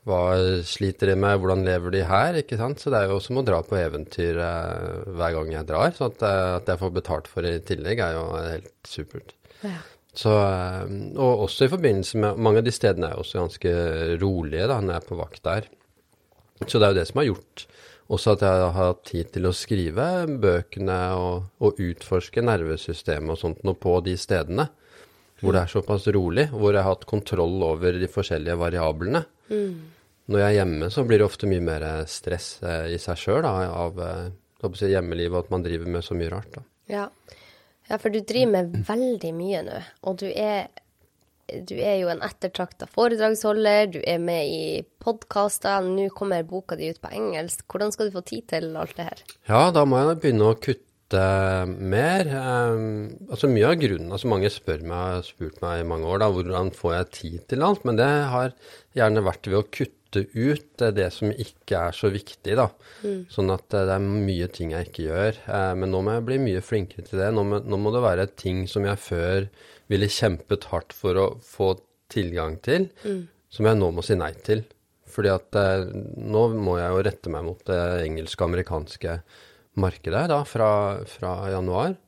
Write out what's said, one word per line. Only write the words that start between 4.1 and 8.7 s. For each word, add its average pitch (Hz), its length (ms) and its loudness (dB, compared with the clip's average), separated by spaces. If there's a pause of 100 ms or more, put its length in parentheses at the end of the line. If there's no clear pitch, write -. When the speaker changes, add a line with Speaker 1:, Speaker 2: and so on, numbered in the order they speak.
Speaker 1:
eh, 85 480 -4 (260)
hver 85 220 0
gang 80 160 -4
jeg 78 160 -8
drar, 107 260 2
så 127 140 -2
at, - 180 -4
eh, 95 300 2
at 92 160 -2
jeg 87 80 -4
får 90 160 -2
betalt 82 340 -4
for 87 140 -4
det 85 100 -2
i 82 140 -6
tillegg 92 340 -2
er 82 140 -2
jo 82 80 -4 (100)
helt 82 380 -8 (160)